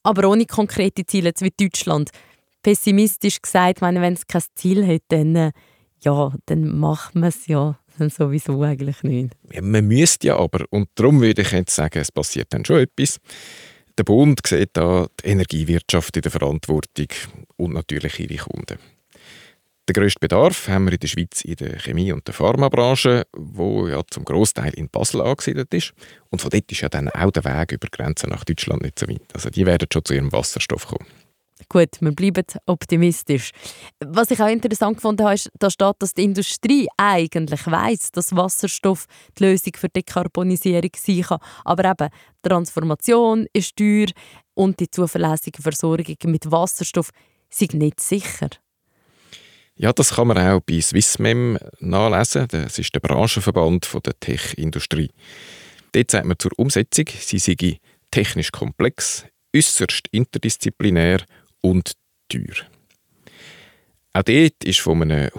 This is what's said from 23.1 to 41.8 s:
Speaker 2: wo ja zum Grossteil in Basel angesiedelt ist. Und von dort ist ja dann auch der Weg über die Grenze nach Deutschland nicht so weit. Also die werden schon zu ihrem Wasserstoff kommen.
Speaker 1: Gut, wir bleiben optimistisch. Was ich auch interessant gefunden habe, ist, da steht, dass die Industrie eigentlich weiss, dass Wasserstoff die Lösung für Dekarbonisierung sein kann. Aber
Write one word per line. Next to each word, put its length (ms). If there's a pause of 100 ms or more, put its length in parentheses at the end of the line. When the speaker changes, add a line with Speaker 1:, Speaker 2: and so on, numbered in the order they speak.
Speaker 2:
wo 560
ja 220
zum 160
Grossteil 480
in 160
Basel 320
angesiedelt 500
ist. 220 (340)
Und 140
von 80
dort 200
ist 120
ja 80
dann 180
auch 220
der 140
Weg 280
über 140
die 100
Grenze 300
nach 180
Deutschland 380
nicht 160
so 100
weit. 140 (100)
Also 160
die 160
werden 260
schon 140
zu 80
ihrem 200
Wasserstoff 540
kommen. 200 (600)
Speaker 1:
Gut, 320
wir 120
bleiben 320 (220)
optimistisch. 840 (480)
Was 320
ich 100
auch 80
interessant 500
gefunden 260
habe, 100
ist, 240
da 100
steht, 300
dass 160
die 80
Industrie 640 (100)
eigentlich 720
weiss, 460
dass 240
Wasserstoff 720 (300)
die 80
Lösung 320
für 120
Dekarbonisierung 1080
sein 260
kann. 180 (240)
Aber 260